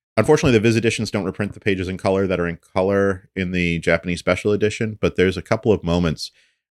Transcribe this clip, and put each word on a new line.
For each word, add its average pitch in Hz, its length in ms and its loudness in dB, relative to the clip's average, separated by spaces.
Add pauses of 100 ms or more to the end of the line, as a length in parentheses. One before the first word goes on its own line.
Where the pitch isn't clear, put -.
(160)
unfortunately, 147 360 4
the 110 80 6
Viz 113 160 2
editions 110 340 -2
don't 101 140 -4
reprint 95 300 -6
the 104 60 -20
pages 95 280 -2
in 92 80 -6
color 98 300 0
that 90 140 0
are 87 80 0
in 85 100 -6
color 98 760 0
in 92 180 -4
the 87 260 0
Japanese 85 400 -2
special 90 340 0
edition. 107 480 -2
But 87 160 0
there's 92 200 2
a 87 60 -8
couple 110 300 0
of 95 120 2
moments 85 460 0 (440)